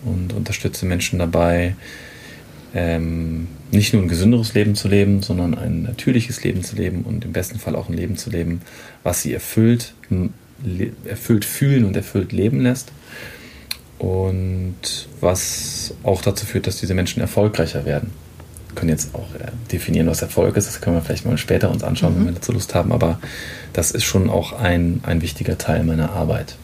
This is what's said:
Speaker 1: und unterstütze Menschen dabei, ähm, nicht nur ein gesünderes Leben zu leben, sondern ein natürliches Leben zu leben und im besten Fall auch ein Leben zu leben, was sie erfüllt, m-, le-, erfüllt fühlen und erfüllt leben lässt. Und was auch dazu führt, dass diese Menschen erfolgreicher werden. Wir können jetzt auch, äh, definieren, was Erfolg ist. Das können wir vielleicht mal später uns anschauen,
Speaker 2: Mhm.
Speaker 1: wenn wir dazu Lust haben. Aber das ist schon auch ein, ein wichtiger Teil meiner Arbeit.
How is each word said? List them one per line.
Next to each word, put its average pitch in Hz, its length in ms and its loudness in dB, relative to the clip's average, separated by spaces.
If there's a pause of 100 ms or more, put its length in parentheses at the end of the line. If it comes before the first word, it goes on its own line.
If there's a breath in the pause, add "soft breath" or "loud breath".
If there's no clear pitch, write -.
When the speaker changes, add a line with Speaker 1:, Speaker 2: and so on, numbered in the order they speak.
Speaker 1:
und 92 300 -2
unterstütze - 520 -4
Menschen 90 340 0
dabei, 87 560 4 (1000 loud breath)
ähm, 82 720 -2 (240)
nicht 104 220 4
nur 107 80 6
ein 90 60 2
gesünderes 110 460 4
Leben 104 220 4
zu 104 120 -2
leben, 101 340 6
sondern 90 360 0
ein 82 260 -2
natürliches - 600 0
Leben 95 200 0
zu 104 120 -8
leben 90 280 -2
und - 220 -4
im 87 80 -6
besten 90 260 -4
Fall - 160 -4
auch - 140 -6
ein 85 40 -4
Leben 87 240 -4
zu - 120 -8
leben, 85 320 -2 (420 loud breath)
was 87 180 -2
sie - 120 -2
erfüllt, 120 600 2 (160)
m-, 92 240 0 (300)
le-, 90 280 -2 (140)
erfüllt 104 400 2
fühlen 139 400 4
und 92 100 0
erfüllt - 360 -2
leben 123 300 2
lässt. 127 300 0 (1080 loud breath)
Und 92 760 -2 (460)
was - 720 -2 (100)
auch 95 180 2
dazu 101 240 0
führt, - 220 -2
dass 95 120 -4
diese 98 140 0
Menschen 92 280 0
erfolgreicher 82 640 2
werden. 71 260 -2 (580)
Wir - 60 -14
können 82 140 0
jetzt - 260 0
auch, - 200 -10
äh, - 160 -10 (200)
definieren, 82 360 2
was 82 140 0
Erfolg - 360 2
ist. - 100 2
Das - 140 -10
können 85 140 2
wir 82 60 2
vielleicht - 240 -4
mal - 120 2
später - 340 2
uns - 120 -2
anschauen, 87 320 2
Speaker 2:
Mhm. 87 40 2
Speaker 1:
wenn 101 80 4
wir 87 60 -2
dazu - 180 -6
Lust - 240 -2
haben. 85 160 2
Aber 82 280 2 (520 loud breath)
das - 200 0
ist - 120 -2
schon 95 260 4
auch 92 240 0
ein, 87 500 2
ein 82 180 2
wichtiger 82 360 -2
Teil 80 260 0
meiner 80 280 2
Arbeit. 80 520 -2